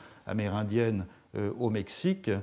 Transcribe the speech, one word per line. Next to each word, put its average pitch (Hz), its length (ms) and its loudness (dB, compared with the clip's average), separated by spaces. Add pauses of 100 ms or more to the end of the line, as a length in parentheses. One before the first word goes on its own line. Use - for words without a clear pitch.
(260)
amérindiennes, 104 800 2 (300)
euh, 101 240 0
au 120 100 2
Mexique, 110 640 0 (120)